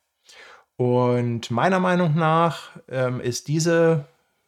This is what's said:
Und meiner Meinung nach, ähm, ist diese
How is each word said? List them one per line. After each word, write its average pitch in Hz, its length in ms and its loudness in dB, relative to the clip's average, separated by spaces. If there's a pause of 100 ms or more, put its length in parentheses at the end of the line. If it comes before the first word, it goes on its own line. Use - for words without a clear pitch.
(760)
Und 123 720 0
meiner 160 300 0
Meinung 180 340 0
nach, 165 560 0 (180)
ähm, 127 320 -4
ist - 280 -6
diese 165 580 2 (420)